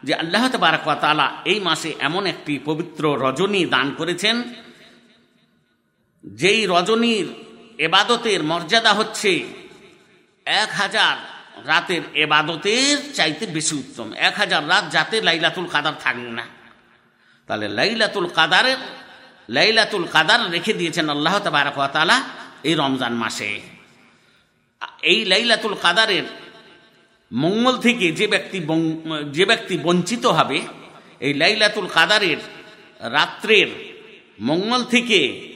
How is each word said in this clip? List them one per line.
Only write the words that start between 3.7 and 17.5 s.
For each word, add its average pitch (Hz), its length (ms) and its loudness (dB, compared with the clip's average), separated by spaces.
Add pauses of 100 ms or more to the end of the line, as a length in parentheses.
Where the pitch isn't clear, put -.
করেছেন, 196 480 -2 (1800)
যেই 190 440 2
রজনীর 208 580 2 (520)
এবাদতের 202 640 2
মর্যাদা 170 500 2
হচ্ছে 196 540 0 (1000)
এক 190 280 0
হাজার 190 600 0 (340)
রাতের 170 340 0 (120)
এবাদতের 165 1000 2
চাইতে 160 320 -2
বেশি 156 280 -4
উত্তম। 117 380 -10
এক 185 220 0
হাজার 180 340 0
রাত 190 220 2
যাতে 165 300 0
লাইলাতুল 165 460 0
কাদার 151 340 -2
থাকবে 120 300 -4
না। 117 160 -10 (1000)
তাহলে 107 220 -4